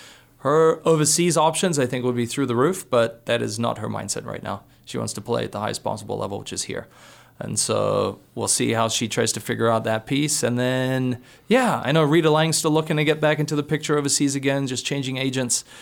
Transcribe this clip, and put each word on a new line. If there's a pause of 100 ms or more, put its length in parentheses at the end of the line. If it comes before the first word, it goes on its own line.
(400)
Her
overseas
options,
I
think,
would
be
through
the
roof,
but
that
is
not
her
mindset
right
now. (200)
She
wants
to
play
at
the
highest
possible
level,
which
is
here. (520)
And
so (160)
we'll
see
how
she
tries
to
figure
out
that
piece.
And
then, (260)
yeah,
I
know
Rita
Lang's
still
looking
to
get
back
into
the
picture
overseas
again,
just
changing
agents. (160)